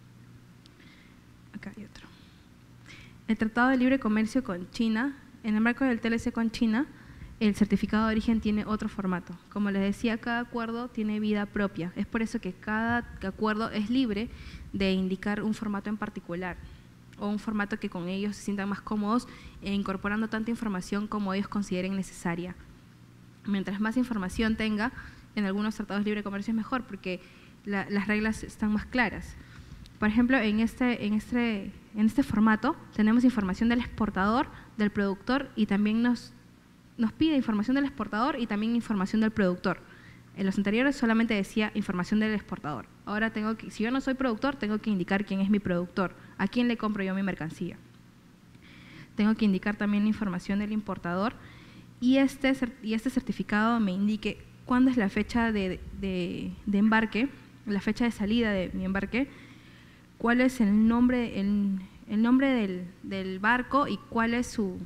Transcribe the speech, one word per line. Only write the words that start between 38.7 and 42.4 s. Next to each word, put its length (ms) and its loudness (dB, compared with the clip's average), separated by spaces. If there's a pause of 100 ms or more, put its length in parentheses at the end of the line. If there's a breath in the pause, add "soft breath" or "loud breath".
información 460 0
del 100 4
productor. 480 2 (580 loud breath)
En 80 -2
los 140 0
anteriores 380 2
solamente 380 2
decía 400 0
información 440 0
del 160 2
exportador. 520 -6 (200)